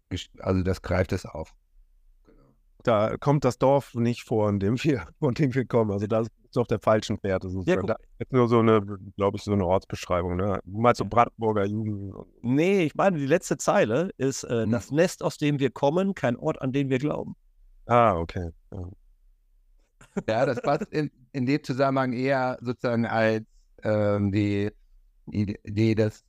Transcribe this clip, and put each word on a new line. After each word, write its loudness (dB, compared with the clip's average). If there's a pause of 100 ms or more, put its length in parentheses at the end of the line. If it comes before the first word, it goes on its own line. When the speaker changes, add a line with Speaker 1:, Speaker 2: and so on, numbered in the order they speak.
(100)
Speaker 1:
Gesch-, -10
also 0
das -2
greift 0
es -6
auf. -12 (1300)
Speaker 2:
Da 2
kommt 2
das 2
Dorf 2
nicht -2
vor, 0
in 0
dem 0
wir, 0
<laughs> -20
von 0
dem 0
wir -2
kommen. 2
Also -2
da 0
ist -8
auf 0
der -2
falschen 0
Fährte -2
sozusagen. -4
Speaker 3:
Ja, 2
guck. -4
Speaker 2:
Da -2 (220)
ist -10
nur 4
so 6
eine, 6 (360)
glaub 2
ich, -8
so -2
eine 2
Ortsbeschreibung, -2
ne? -2
Du -10
meinst 4
so -2
Brandenburger 0
Jugend -6
und -16 (140)
Speaker 3:
Nee, 2
ich -4
meine, 2
die -2
letzte 0
Zeile 0
ist, -2
äh, -2
Speaker 2:
Hm. 0
Speaker 3:
„Das -2
Nest, 0
aus -4
dem 0
wir 0
kommen, 0
kein -2
Ort, -4
an -4
den 0
wir 0
glauben.“ -4 (500)
Speaker 2:
Ah, 4
okay. -4 (220)
Ja. -12 (1400)
Speaker 1:
Ja, 2
das -2
passt -2
in, -4 (220)
in -4
dem 0
Zusammenhang 0
eher -2
sozusagen -2
als, 2 (380)
ähm, 0
die 0 (600)
Idee, 0
dass, -2